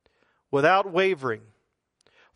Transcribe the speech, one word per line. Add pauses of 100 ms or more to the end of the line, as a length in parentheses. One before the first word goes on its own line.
(500)
without
wavering, (920)